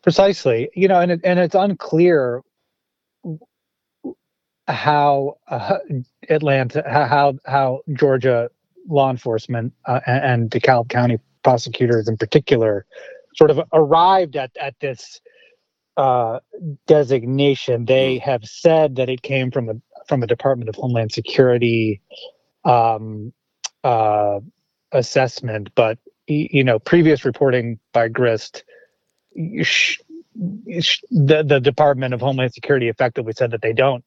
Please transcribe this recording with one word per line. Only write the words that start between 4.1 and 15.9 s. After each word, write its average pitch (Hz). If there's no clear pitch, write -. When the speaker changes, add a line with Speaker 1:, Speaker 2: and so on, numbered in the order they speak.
Speaker 1:
how, 143
uh, -
Atlanta, 143
how, 143
how, 139
how 135
Georgia 127
law 139
enforcement, 120
uh, 127
and, 131
and 120
DeKalb 120
County 120
prosecutors 120
in 113
particular 113
sort 151
of 147
arrived 165
at, 131
at 139
this, -